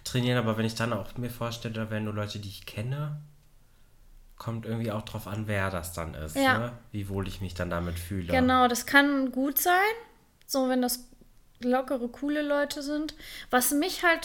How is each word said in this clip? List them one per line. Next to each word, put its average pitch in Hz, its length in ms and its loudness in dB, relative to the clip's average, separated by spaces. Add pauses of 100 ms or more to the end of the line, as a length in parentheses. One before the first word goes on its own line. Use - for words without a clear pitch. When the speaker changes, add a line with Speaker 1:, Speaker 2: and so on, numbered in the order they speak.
Speaker 1:
trainieren. 123 340 2
Aber 113 200 2
wenn 117 80 2
ich 113 80 -2
dann 117 180 0
auch 104 240 -4
mir 120 140 -4
vorstelle, 117 440 -6
da 110 160 -4
wären 107 140 -2
nur 107 100 -4
Leute, 104 260 -4
die 101 80 -8
ich - 180 -12
kenne, 147 540 -4 (1160)
kommt 113 300 -6
irgendwie 113 260 -2
auch 110 100 -2
drauf - 240 -8
an, 107 200 -4
wer 98 240 0
das 85 220 -4
dann 80 220 -6
ist, 78 220 -6
Speaker 2:
Ja. 262 220 4
Speaker 1:
ne? 120 140 -4 (200)
Wie 98 160 -4
wohl 98 200 -2
ich - 120 -8
mich 90 140 -6
dann 87 160 -2
damit 85 280 -2
fühle. 87 340 -4
Speaker 2:
Genau, 254 360 6
das 240 180 -2
kann 277 460 4
gut 269 260 0
sein, 349 160 4 (720)
so 262 220 0
wenn 254 140 2
das 247 220 -2 (560)
lockere, 247 480 0
coole 294 340 -2
Leute 285 400 0
sind. 302 320 -4 (360)
Was 247 220 4
mich 339 320 2
halt 330 200 6